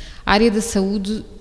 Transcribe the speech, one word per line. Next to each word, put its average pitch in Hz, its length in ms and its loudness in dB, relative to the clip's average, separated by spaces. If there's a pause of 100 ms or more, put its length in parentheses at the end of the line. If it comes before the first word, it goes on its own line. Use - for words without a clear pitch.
(240)
A - 80 2
área 220 180 6
da 214 100 0
saúde, 202 640 -2 (160)